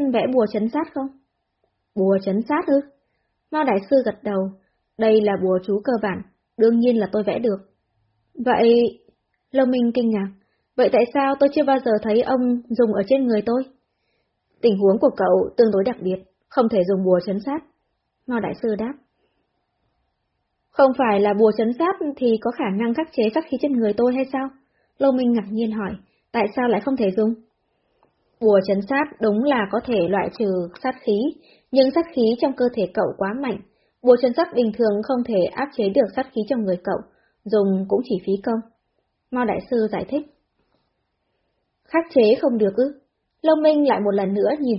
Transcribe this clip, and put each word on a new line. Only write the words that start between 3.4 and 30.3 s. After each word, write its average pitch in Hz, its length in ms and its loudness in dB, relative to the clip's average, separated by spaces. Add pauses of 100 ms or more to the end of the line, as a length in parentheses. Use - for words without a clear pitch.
Mao 302 120 -2
Đại 226 140 0 (120)
Sư 277 160 4
gật 208 180 -6
đầu, 190 260 -4 (480)
"Đây 220 240 4
là 202 120 0 (100)
bùa 185 220 2
chú 208 180 -2
cơ 262 180 -2
bản, 190 200 -6 (360)
đương 233 220 4
nhiên 240 200 2
là 196 120 -2
tôi 214 120 -2
vẽ 196 160 -4
được." 220 180 -2 (880)
"Vậy," 233 540 2 (520)
Lâu 262 140 2
Minh 247 280 0
kinh 233 160 0
ngạc, 196 220 -2 (440)
"vậy 254 160 2
tại 233 120 4 (100)
sao 277 260 0
tôi 277 160 4
chưa 302 80 2
bao 269 220 2
giờ 240 60 0 (120)
thấy 220 180 2
ông 247 480 -2
dùng 226 240 0
ở 196 140 0
trên 262 200 2
người 214 180 0
tôi?" 247 180 -2 (1000)
"Tình 208 160 4
huống 196 220 4
của 277 180 4
cậu 185 400 2
tương 226 140 4
đối 196 120 0
đặc 247 180 -2
biệt, 185 160 -4 (320)
không 233 200 0
thể 214 180 2
dùng 190 180 0
bùa 180 200 4
trấn 202 200 -4
sát," 285 180 -6 (640)
Mao 240 120 -4
Đại 190 220 -4
Sư 220 160 -2
đáp. 233 160 -6 (1800)
"Không 269 280 4
phải 220 220 2
là 202 140 2
bùa 214 240 4
trấn 233 220 -2
sát 359 160 0 (220)
thì 233 240 0
có 240 100 -4
khả 240 260 -6
năng 233 160 -2
khắc 320 180 -4
chế 233 120 -2 (120)
sát 320 120 -2
khí 262 140 -6
trên 285 120 -2
người 220 240 0
tôi 247 180 2
hay 262 160 -2
sao?" 269 160 -6 (500)
Lâu 269 140 2
Minh 254 200 2
ngạc 214 200 0
nhiên 220 200 -4
hỏi, 214 200 -6 (400)
"Tại 226 140 0 (100)
sao 247 120 0
lại 262 140 0
không 269 160 -2
thể 208 200 0
dùng?" 220 160 0 (1080)
"Bùa 208 260 6
trấn 202 220 0
sát 285 160 0 (160)
đúng 214 220 0
là 247 280 0
có 214 140 -2
thể 196 240 0
loại 180 200 -2 (100)